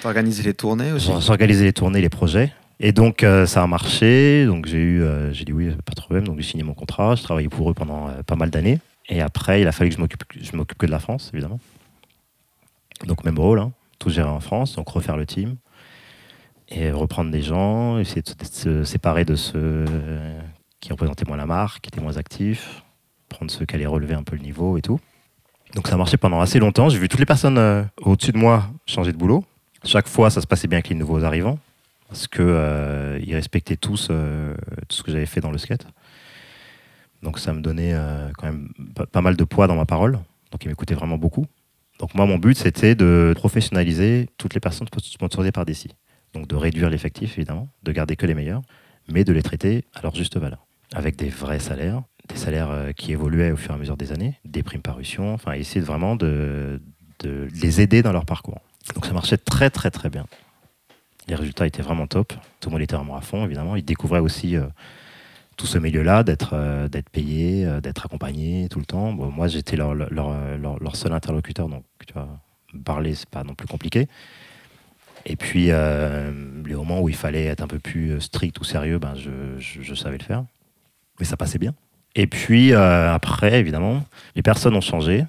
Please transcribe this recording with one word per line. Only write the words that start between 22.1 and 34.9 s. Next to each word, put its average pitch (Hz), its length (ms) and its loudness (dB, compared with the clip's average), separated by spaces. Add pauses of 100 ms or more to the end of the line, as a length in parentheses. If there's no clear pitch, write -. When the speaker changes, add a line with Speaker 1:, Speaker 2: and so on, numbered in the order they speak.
Speaker 2:
actifs, - 680 -6 (460)
prendre - 220 -10
ceux - 140 -6
qui 76 120 -6
allaient 73 100 -2
relever 76 280 -2
un 73 100 -4
peu - 100 -8
le 71 80 -8
niveau 82 340 -2
et 76 60 -2
tout. 127 160 0 (760)
Donc 95 100 -4
ça - 80 2
a - 20 2
marché 90 200 4
pendant 87 240 4
assez 90 180 4
longtemps. 110 300 6
J'ai 123 100 4
vu 90 100 2
toutes 120 120 2
les 139 60 6
personnes, 135 300 4
euh, 104 280 4 (140)
au-dessus 98 340 2
de 107 60 2
moi 113 300 6 (160)
changer 87 280 -2
de 80 40 -4
boulot. 107 280 4 (400)
Chaque - 240 2
fois, 110 200 6
ça 98 120 2
se 76 80 -6
passait 90 180 0
bien 85 120 2
avec 82 100 -4
les 82 80 -2
nouveaux 80 260 0
arrivants, 87 380 0 (480)
parce - 180 -10
que, - 160 -2
euh, 73 840 0
ils 80 120 -4
respectaient - 400 -2
tous, - 340 -4
euh, 76 420 -2 (360)
tout - 80 -8